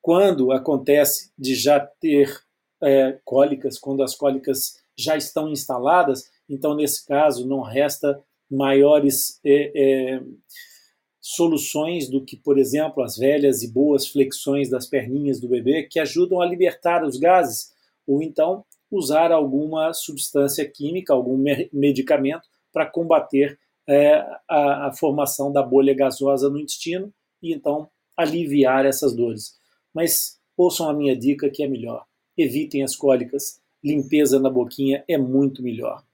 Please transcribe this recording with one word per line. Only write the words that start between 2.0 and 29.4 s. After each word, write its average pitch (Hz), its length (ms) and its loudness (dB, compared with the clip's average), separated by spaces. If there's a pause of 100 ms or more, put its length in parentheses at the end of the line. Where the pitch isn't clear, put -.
é, 135 400 4
cólicas, 135 560 0
quando 135 240 -4
as 127 100 -4
cólicas 135 680 -4 (160)
já 156 220 -2
estão 156 320 -6
instaladas, 139 800 0 (180)
então, 147 280 -4
nesse 147 300 -4
caso, 139 420 0
não 139 140 -4
resta 139 600 -2 (280)
maiores, 139 920 4
é, 147 320 4
é, 131 460 2 (1040)
soluções 160 800 -2
do 135 160 2
que, - 140 -18
por 139 220 2
exemplo, 143 420 0
as 110 160 -6
velhas 139 460 2
e 117 40 -8
boas 135 400 2
flexões 139 640 -2
das 127 160 -4
perninhas 131 540 -4
do 120 80 -10
bebê, 127 340 0
que - 180 -6
ajudam 175 400 0
a 175 60 2
libertar 175 580 -2
os 131 140 -6
gases, 165 560 0 (320)
ou 143 160 0
então 160 420 -2 (280)
usar 165 400 2
alguma 156 600 0
substância 143 800 -4
química, 165 420 -6
algum 127 240 0
me-, 135 380 0
medicamento, 139 760 0 (240)
pra 156 140 -2
combater, 151 720 0 (300)
é, 147 300 6 (300)
a, 143 420 0
a 139 40 -8
formação 143 580 -2
da 143 120 2
bolha 135 320 4
gasosa 135 520 0
no 143 120 -2
intestino 175 520 -8 (300)
e, 165 120 -8
então, 151 360 -6 (260)
aliviar 143 680 2
essas 135 300 0
dores. 117 400 -6 (360)